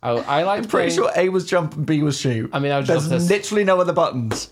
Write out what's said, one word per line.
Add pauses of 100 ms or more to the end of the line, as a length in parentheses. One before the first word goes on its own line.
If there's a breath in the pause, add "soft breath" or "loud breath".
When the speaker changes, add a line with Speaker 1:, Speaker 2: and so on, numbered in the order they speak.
Speaker 1:
I,
I
liked
Speaker 2:
I'm
pretty
Speaker 1:
playing
Speaker 2:
sure
A
was
jump
and
B
was
shoot.
Speaker 1:
I
mean,
I
was
Speaker 2:
There's
Speaker 1:
obsessed
Speaker 2:
literally
no
other
buttons.